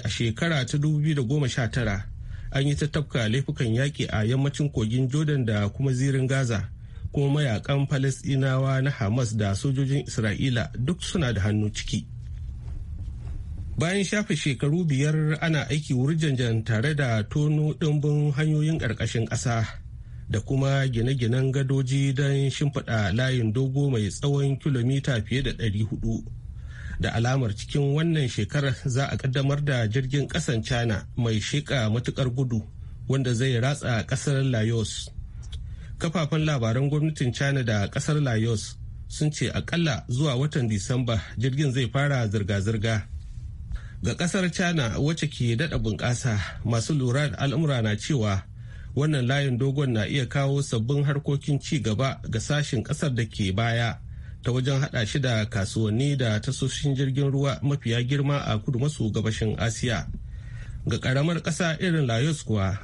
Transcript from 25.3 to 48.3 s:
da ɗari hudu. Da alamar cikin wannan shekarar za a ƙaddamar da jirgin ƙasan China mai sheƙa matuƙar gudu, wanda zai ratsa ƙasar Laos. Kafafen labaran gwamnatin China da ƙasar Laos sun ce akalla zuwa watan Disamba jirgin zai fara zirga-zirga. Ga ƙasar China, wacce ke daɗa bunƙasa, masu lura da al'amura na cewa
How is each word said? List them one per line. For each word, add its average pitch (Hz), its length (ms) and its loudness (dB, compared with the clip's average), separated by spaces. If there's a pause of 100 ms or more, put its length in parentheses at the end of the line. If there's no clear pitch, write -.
da - 100 0
ɗari 110 380 0
hudu. 110 340 -2 (760)
Da 113 180 0
alamar 120 380 2
cikin 139 400 0
wannan 156 340 2
shekarar 139 460 0 (100)
za 135 240 0
a - 80 -2
ƙaddamar 139 480 0
da 123 220 2
jirgin 131 400 0
ƙasan 123 360 -2
China 117 440 0 (100)
mai 113 240 2
sheƙa 127 480 0
matuƙar 123 400 0
gudu, 120 320 0 (460)
wanda 127 260 2
zai 123 260 2
ratsa 123 460 0
ƙasar 135 460 0
Laos. 113 580 0 (880)
Kafafen 156 480 0
labaran 131 460 2
gwamnatin 147 420 2
China 139 300 0
da 107 240 2
ƙasar 151 340 0
Laos 113 560 0 (300)
sun 151 240 0
ce 120 180 -2
akalla 160 600 0
zuwa 131 280 2
watan 139 320 0
Disamba 117 500 0 (200)
jirgin 135 340 2
zai 120 160 0
fara 139 400 2
zirga-zirga. 107 800 0 (960)
Ga 120 160 -2
ƙasar 180 320 0
China, 156 480 0
wacce 151 320 0
ke 117 240 0
daɗa 135 240 0
bunƙasa, 110 560 0 (300)
masu 113 280 0
lura 135 360 2
da 92 80 -6
al'amura 139 440 2
na 107 140 2
cewa 107 480 0 (520)